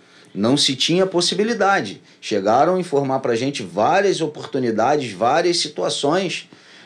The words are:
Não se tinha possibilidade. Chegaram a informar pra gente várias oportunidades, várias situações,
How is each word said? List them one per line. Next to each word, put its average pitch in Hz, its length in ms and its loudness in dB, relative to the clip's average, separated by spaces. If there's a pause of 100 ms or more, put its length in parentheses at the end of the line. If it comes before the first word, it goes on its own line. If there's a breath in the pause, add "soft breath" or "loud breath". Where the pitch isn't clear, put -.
(340 soft breath)
Não 110 240 2
se 135 180 0
tinha 185 300 2
possibilidade. 190 960 0 (180 soft breath)
Chegaram 113 540 2
a 185 60 0
informar 139 400 -2
pra 123 140 -2
gente 131 280 -4
várias 147 580 0
oportunidades, 127 920 -2
várias 156 480 2
situações, 170 880 -2 (360 loud breath)